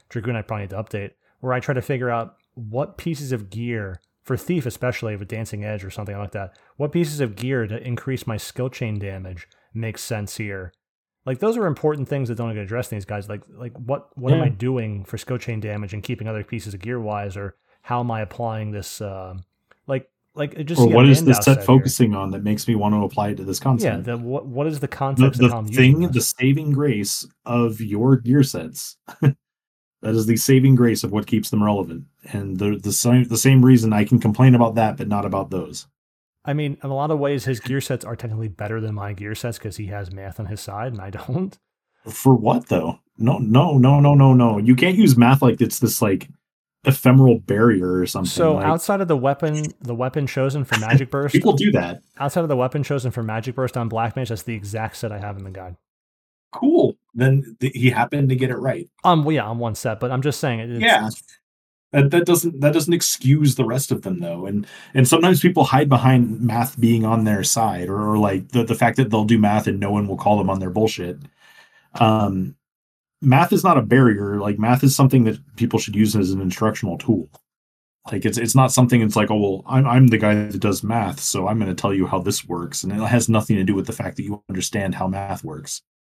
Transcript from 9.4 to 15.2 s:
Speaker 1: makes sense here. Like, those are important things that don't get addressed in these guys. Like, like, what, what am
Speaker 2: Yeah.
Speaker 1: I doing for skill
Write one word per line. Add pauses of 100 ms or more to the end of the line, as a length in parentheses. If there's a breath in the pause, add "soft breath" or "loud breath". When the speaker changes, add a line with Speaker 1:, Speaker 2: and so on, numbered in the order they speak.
Speaker 1:
makes
sense
here. (520)
Like,
those
are
important
things
that
don't
get
addressed
in
these
guys.
Like,
like,
what,
what
am
Speaker 2:
Yeah.
Speaker 1:
I
doing
for
skill